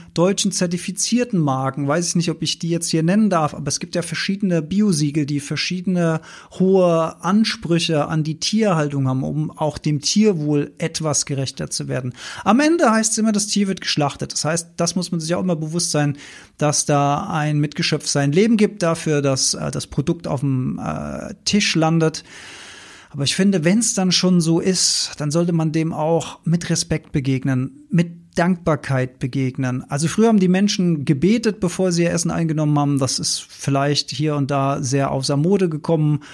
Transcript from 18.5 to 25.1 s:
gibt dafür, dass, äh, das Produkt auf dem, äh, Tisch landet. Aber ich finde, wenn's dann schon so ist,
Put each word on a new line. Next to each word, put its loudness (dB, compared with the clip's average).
gibt 0
dafür, 0
dass, 0
äh, -6
das -6
Produkt -2
auf -4
dem, -2
äh, -8
Tisch 0
landet. 2
Aber -6
ich -2
finde, 2
wenn's 2
dann 2
schon 4
so 2
ist, 0